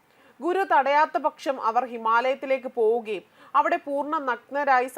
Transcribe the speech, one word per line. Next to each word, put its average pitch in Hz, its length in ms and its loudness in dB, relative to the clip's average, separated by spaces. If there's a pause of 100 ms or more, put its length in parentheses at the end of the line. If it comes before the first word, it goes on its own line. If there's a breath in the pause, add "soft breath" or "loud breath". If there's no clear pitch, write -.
(440 soft breath)
ഗുരു 359 180 0 (100)
തടയാത്ത 294 520 2
പക്ഷം 285 320 -4 (120)
അവർ 240 140 0 (100)
ഹിമാലയത്തിലേക്ക് 247 840 -2
പോവുകയും 220 480 0 (340 loud breath)
അവിടെ 330 280 2
പൂർണ്ണ 294 320 -4 (100)
നഗ്നരായി 262 680 0